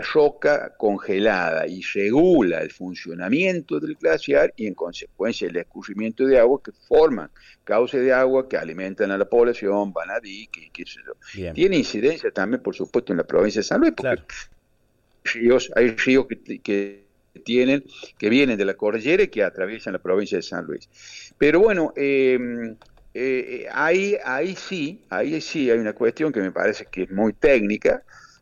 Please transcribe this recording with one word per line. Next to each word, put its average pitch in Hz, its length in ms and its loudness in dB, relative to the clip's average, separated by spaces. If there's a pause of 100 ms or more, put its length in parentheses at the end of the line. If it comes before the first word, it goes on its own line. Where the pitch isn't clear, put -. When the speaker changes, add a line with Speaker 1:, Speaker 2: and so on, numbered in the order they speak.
(140)
Speaker 1:
roca 147 640 2
congelada 98 880 0
y 90 140 -10 (120)
regula 110 680 4
el 80 100 -6
funcionamiento 107 1080 -4
del 156 160 -8
glaciar 156 640 2
y 110 80 -6
en 98 80 -4
consecuencia 92 720 -6
el 82 100 -8
escurrimiento 107 680 -6
de 135 140 6
agua 123 240 4
que 107 80 -18
forman 139 580 2 (340)
cauces 123 400 0
de 131 80 2
agua 131 380 2
que 95 80 -2
alimentan 92 540 -4
a 98 60 -2
la 101 80 0
población, 104 680 2
van 85 160 -6
a 110 100 -6
dique, 98 540 -14
qué 87 120 -14
sé - 200 -18
yo. 62 80 -14 (220)
Speaker 2:
Bien. 90 180 -8
Speaker 1:
Tiene 180 240 2
incidencia 123 540 0
también, 107 300 -2
por 92 140 -4
supuesto, - 380 -2
en 85 40 0
la 82 60 0
provincia 104 360 0
de - 40 0
San - 160 0
Luis, 320 160 2
porque 127 200 -2
Speaker 2:
Claro. - 100 -8 (960)
Speaker 1:
ríos, 120 520 2
hay 117 160 4
ríos 131 360 2
que, - 320 -10
que 101 440 -4 (420)
tienen, 127 400 2 (320)
que 104 120 -2
vienen 127 280 4
de 98 80 0
la 98 80 0
cordillera 117 500 0
y 180 40 0
que 104 160 -2
atraviesan 98 500 -6
la 90 60 -6
provincia 95 380 0
de 85 40 -4
San 87 240 -10
Luis. - 240 -12 (480)
Pero 151 240 4
bueno, 190 340 4
eh, 127 800 0 (380)
eh, 127 580 -6
ahí, 190 540 0
ahí 147 300 -4
sí, 175 540 -8
ahí 131 300 -2
sí 151 320 -2
hay 117 80 4
una 107 140 -4
cuestión 127 400 -2
que 104 80 -2
me 92 100 -4
parece 95 400 -4
que 92 120 -6
es 90 80 -8
muy 104 220 0
técnica 120 720 2 (380)